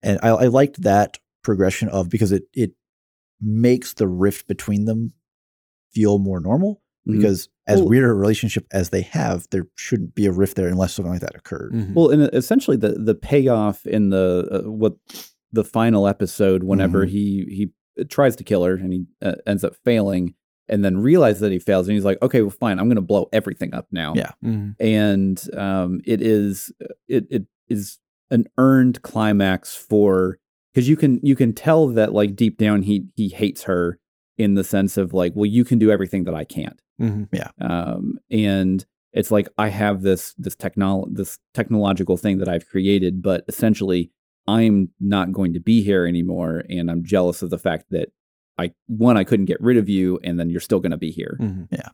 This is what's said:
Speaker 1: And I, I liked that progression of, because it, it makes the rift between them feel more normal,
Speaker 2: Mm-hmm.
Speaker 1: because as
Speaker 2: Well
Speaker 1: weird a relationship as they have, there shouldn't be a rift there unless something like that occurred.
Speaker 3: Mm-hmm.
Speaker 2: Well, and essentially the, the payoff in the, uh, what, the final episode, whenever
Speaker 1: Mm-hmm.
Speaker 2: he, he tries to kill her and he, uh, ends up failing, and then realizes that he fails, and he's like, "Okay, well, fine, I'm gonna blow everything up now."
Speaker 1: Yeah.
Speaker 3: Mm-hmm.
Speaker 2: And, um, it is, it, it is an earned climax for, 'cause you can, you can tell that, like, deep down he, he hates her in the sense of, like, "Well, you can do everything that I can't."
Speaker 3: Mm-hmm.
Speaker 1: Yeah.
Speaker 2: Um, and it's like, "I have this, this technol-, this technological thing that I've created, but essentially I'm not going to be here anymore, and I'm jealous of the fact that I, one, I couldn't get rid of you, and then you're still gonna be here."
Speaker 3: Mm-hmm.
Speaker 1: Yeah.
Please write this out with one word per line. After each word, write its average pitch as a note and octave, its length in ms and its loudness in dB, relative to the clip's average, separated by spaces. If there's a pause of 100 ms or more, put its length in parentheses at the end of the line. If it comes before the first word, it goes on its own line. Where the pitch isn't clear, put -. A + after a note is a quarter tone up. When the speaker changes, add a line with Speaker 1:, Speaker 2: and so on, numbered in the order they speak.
Speaker 1:
And G2+ 180 0
I, A2 60 4
I A2+ 180 4
liked C3+ 360 2
that G2+ 360 2 (260)
progression F#2+ 460 0
of, F#2 180 -2
because F#2 240 0
it, F#2+ 120 0 (100)
it A2 180 -2 (680)
makes A#2 540 0
the G#2 140 0
rift F#2 380 0
between G#2 400 -4
them A2+ 260 -4 (800)
feel G#2 260 2
more F#2+ 220 -2
normal, D#3+ 400 -2 (260)
Speaker 2:
Mm-hmm. G#2+ 120 0
Speaker 1:
because G2+ 320 0 (160)
as G2+ 140 4
Speaker 2:
Well F3 100 2
Speaker 1:
weird B2+ 180 6
a A#2 60 4
relationship G#2+ 580 0
as F#2 160 0
they F#2+ 140 -2
have, - 480 -4
there F#2 240 -4
shouldn't - 400 -6
be G#2 100 0
a F#2+ 80 2
rift F#2 240 0
there F#2 120 0
unless F#2 260 0
something F2+ 180 -6
like F2+ 80 -4
that - 140 -10
occurred. - 400 -12
Speaker 3:
Mm-hmm. G#2+ 180 -4
Speaker 2:
Well, E3+ 160 6
and D3 240 6
essentially C#3 460 2
the, G#2 140 0
the G#2+ 220 0
payoff A#2+ 720 0
in G#2+ 240 0
the, F#2 400 2 (160)
uh, G#2+ 60 -10
what, A2 240 0 (580)
the A2 120 2
final A2 440 2
episode, G2 560 0
whenever F#2+ 400 2
Speaker 1:
Mm-hmm. F2+ 80 -4
Speaker 2:
he, G2+ 580 -4 (260)
he - 100 -6
tries C3+ 300 0
to - 80 -16
kill F#2 200 0
her F#2 120 0
and F#2 140 -6
he, F#2 140 -4 (160)
uh, G2 140 -4 (120)
ends G2+ 180 -2
up - 100 -4 (100)
failing, G2 480 0 (340)
and G#2 160 -2
then F#2+ 140 0
realizes A#2 460 4
that G#2 100 0
he F#2 60 -2
fails, F#2 300 0
and G#2+ 60 -2
he's G2+ 120 0
like, F#2+ 160 0
"Okay, B2+ 180 2
well, G#2 80 2
fine, G2 300 -4
I'm G#2 100 0
gonna A2+ 140 2
blow F#2+ 320 0
everything - 400 -4
up - 180 -10
now." D#2+ 240 -6
Speaker 1:
Yeah. - 140 -4 (120)
Speaker 3:
Mm-hmm. G#2 280 -6 (120)
Speaker 2:
And, G2+ 720 0
um, F#2+ 520 -4
it A2 160 -2
is, G#2 500 0 (340)
it, A#2+ 220 -2
it A2 160 -4 (240)
is G#2 300 -6 (320)
an A#2 160 2 (100)
earned B2+ 460 4
climax G2+ 760 -2
for, F#2+ 640 2 (360)
'cause B2+ 140 2
you D#3 80 6
can, C#3 260 2
you C#3 140 4
can A#2 160 2
tell D#3+ 360 2
that, A2 260 0
like, G#2 200 0
deep A2 220 0
down G#2+ 240 2
he, G2 240 0 (100)
he G#2+ 140 -2
hates G2 360 -4
her F2 340 -2 (400)
in G#2 160 2
the G2 100 0
sense G2 320 -2
of, F#2+ 160 -2
like, F2 240 0
"Well, G#2 80 0
you A2 220 2
can A#2 120 2
do G#2+ 120 6
everything F#2+ 340 0
that F2 100 -6
I D#2 100 -8
can't." - 360 -12 (200)
Speaker 3:
Mm-hmm. G#2 320 -4
Speaker 1:
Yeah. - 160 -6 (120)
Speaker 2:
Um, - 580 -6 (120)
and G2 540 0 (280)
it's - 200 -2
like, G#2 160 0 (100)
"I G#2+ 100 0
have G2+ 340 -2
this, F#2+ 360 -2
this F#2 180 -8
technol-, G2 580 -2
this - 240 -8 (140)
technological G2 640 0
thing G2 220 0
that F#2 100 -2
I've E2+ 200 -4
created, F#2 520 0
but F2+ 280 -2
essentially F#2+ 640 0 (340)
I'm G#2 440 2 (100)
not F#2+ 320 -2
going F#2 220 -2
to F2 60 -6
be A2 220 2
here F#2+ 240 2
anymore, F2 640 -4
and F2 200 -4
I'm E2+ 140 -4
jealous F2+ 380 0
of F2 80 -8
the E2+ 80 -4
fact E2 320 -4
that E2 200 -4 (480)
I, F2 140 -6 (140)
one, A#2 300 2
I G2 80 2
couldn't G2 220 0
get F2+ 140 -4
rid B2 160 4
of G#2 120 2
you, F#2 340 0
and E2+ 160 -6
then E2+ 120 -2
you're E2+ 100 -4
still - 180 0
gonna E2 180 -4
be E2 140 -8
here." - 300 -10
Speaker 3:
Mm-hmm. F#2+ 320 -6
Speaker 1:
Yeah. - 220 -12